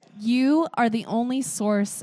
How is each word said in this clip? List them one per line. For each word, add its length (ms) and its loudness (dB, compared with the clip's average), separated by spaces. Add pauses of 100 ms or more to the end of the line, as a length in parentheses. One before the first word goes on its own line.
(200)
you 560 2
are 140 2
the 160 -2
only 360 -2
source 600 -2